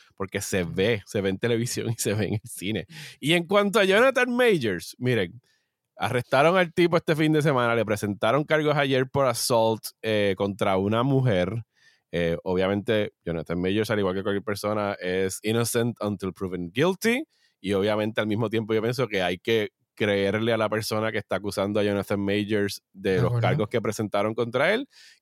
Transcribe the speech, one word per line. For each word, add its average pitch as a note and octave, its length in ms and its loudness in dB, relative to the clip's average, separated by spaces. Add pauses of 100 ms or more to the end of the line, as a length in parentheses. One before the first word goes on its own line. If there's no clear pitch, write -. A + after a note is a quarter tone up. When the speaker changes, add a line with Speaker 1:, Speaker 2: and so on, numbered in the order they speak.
(160)
Speaker 1:
porque G2 240 -6
se G2 220 -2
ve, F#2+ 440 0
se G#2+ 140 -4
ve G2 100 0
en F#2+ 80 -4
televisión A#2 520 -2
<laughs> A#2 80 -4
y - 20 -16
se G#2 140 -2
ve G#2 120 0
en - 80 -2
el G#2 140 -4
cine. F#2+ 380 -6 (320)
Y C#3+ 140 -2
en E3+ 140 2
cuanto G3+ 340 2
a G3+ 40 4
Jonathan B3 500 4
Majors, D3+ 640 0
miren, A#2 420 0 (560)
arrestaron C3 600 2
al F3+ 160 2
tipo E3+ 240 4
este D#3+ 200 0
fin D#3 160 2
de D3+ 100 4
semana, B2 320 2
le A2+ 100 2
presentaron G#2+ 600 0
cargos D3+ 320 2
ayer C3+ 340 2
por C#3 160 2
assault, A2+ 580 2 (180)
eh, G#2 360 2
contra G2+ 380 0
una G#2 260 2
mujer. A#2 640 0 (460)
Eh, E2+ 340 0
obviamente, G2 680 0 (120)
Jonathan E2+ 360 -4
Majors, G2+ 300 -2
al G#2+ 80 0
igual F#2+ 160 0
que G2 80 -4
cualquier G2+ 220 -2
persona, G#2 560 -4
es F#2 420 -2
innocent A#2 580 -2
until G2+ 320 -4
proven F2+ 400 -8
guilty. G3 520 0 (360)
Y F#2+ 140 -4
obviamente, G#2+ 460 0
al G#2+ 60 -2
mismo G#2+ 220 0
tiempo, A2 260 -2
yo A2 80 2
pienso A#2+ 260 -2
que G2+ 140 0
hay F2+ 160 0
que A2 320 0 (240)
creerle G#2 580 2
a A2+ 40 2
la A2 120 0
persona A2 420 -2
que A2 80 -6
está G2+ 180 -4
acusando G2+ 440 -2
a - 20 2
Jonathan G2+ 380 0
Majors G2+ 640 -2 (100)
de G2 180 -4
Speaker 2:
De F#2 60 2
Speaker 1:
los A#2 100 2
Speaker 2:
acuerdo. A#2+ 220 0
Speaker 1:
cargos G#2+ 200 0
que A#2 140 -2
presentaron G#2 520 -2
contra B2 380 0
él. C4 140 -2 (360)